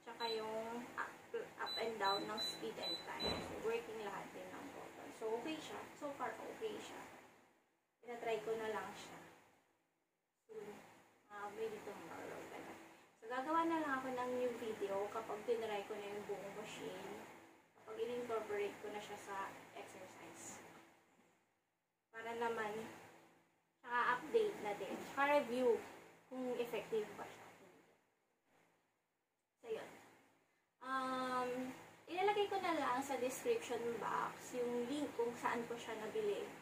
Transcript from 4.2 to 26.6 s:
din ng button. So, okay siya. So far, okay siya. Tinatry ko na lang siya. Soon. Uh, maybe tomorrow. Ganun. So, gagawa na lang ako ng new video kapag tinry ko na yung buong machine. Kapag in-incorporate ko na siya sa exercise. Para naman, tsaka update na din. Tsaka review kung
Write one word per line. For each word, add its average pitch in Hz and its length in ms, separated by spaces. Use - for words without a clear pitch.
din 185 160
ng - 140
button. - 420
So, 226 220
okay 311 180
siya. 208 240
So 285 200
far, 247 200
okay 220 420
siya. - 240
Tinatry 226 400
ko 226 160
na 220 160
lang 190 160
siya. - 280
Soon. 208 320
Uh, 208 240
maybe 214 260
tomorrow. - 580
Ganun. - 280
So, 226 140
gagawa 302 340
na 330 140
lang 294 140
ako 262 80
ng 247 180
new 247 160
video 202 500
kapag 220 380
tinry 220 400
ko 214 80
na 202 160
yung 208 160
buong 196 320
machine. 202 640
Kapag - 240
in-incorporate 233 800
ko - 80
na 208 100
siya - 140
sa 196 340
exercise. - 880
Para 226 240
naman, 226 560
tsaka 240 400
update 220 420
na 208 140
din. - 180
Tsaka 285 300
review 240 400
kung 254 320